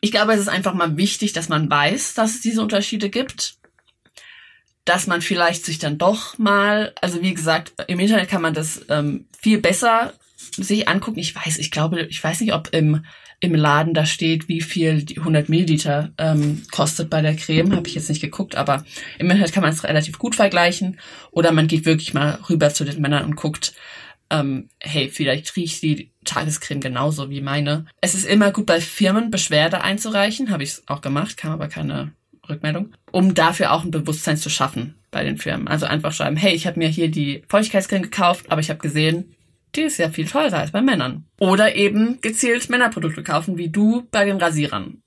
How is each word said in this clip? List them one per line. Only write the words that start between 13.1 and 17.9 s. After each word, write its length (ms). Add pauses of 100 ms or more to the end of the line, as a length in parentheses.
im 160
Laden 380
da 120
steht, 440
wie 100
viel 440
die 180
hundert 260
Milliliter, 720
ähm, 540
kostet 380
bei 120
der 160
Creme. 360
Hab 140
ich 80